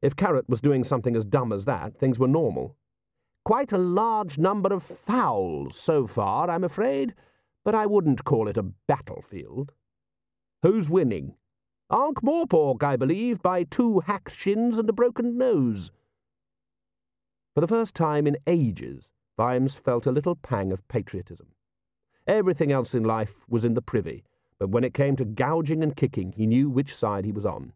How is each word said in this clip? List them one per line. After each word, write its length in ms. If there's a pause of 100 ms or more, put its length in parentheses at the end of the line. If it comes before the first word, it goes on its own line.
If 140
Carrot 320
was 120
doing 240
something 320
as 80
dumb 280
as 120
that, 340
things 200
were 100
normal. 480 (680)
Quite 280
a 60
large 600
number 340
of 100
fouls 960
so 280
far, 440
I'm 140
afraid, 500 (500)
but 100
I 120
wouldn't 380
call 240
it 80
a 60
battlefield. 1080 (920)
Who's 260
winning? 460 (560)
Ankh-Morpork, 920
I 140
believe, 460
by 220
two 360
hacked 320
shins 460
and 100
a 40
broken 440
nose. 540 (1600)
For 60
the 80
first 260
time 320
in 200
ages, 640 (280)
Vimes 380
felt 320
a 60
little 240
pang 360
of 160
patriotism. 600 (800)
Everything 460
else 220
in 100
life 440
was 160
in 100
the 80
privy, 420 (340)
but 120
when 140
it 100
came 220
to 80
gouging 580
and 120
kicking, 380
he 140
knew 240
which 240
side 300
he 80
was 120
on. 320